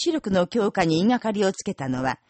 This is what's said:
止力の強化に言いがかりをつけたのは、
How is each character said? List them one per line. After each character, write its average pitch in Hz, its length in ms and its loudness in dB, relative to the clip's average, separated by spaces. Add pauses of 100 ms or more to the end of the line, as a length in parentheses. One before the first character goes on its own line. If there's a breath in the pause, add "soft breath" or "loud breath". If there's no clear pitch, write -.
止 330 40 0
力 285 180 -4
の 180 160 2
強 214 240 0
化 185 140 0
に 160 120 2
言 180 100 2
い - 20 4
が 247 120 2
か 220 100 -2
り 208 140 -2
を 190 80 2
つ - 100 -10
け 196 100 -6
た 135 160 -6
の 127 140 -4
は、 127 160 -4 (120)